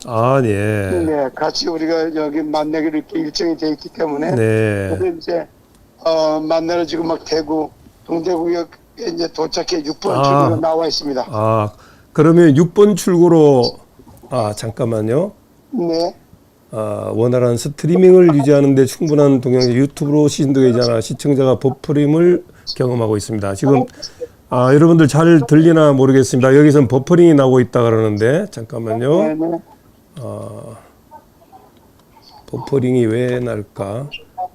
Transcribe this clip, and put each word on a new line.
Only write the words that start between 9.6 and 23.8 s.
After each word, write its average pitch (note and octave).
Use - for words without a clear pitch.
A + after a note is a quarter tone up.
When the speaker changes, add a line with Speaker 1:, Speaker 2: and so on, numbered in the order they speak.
Speaker 2:
육 D3+
번 -
Speaker 1:
아. C3+
Speaker 2:
출구로 C#3
나와 D#3+
있습니다. C3+
Speaker 1:
아, A2
그러면 E3
육 E3+
번 G#3
출구로, E3
아, A2
잠깐만요. A#2
Speaker 2:
네. F3
Speaker 1:
아, G#2
원활한 A#2+
스트리밍을 F3
유지하는 C#3
데 C3
충분한 D3
동영상 B2+
유튜브로 D3
시신되지 C3
않아 A#2
시청자가 C3
버퍼링을 D3+
경험하고 A#2+
있습니다. G2+
지금, C3+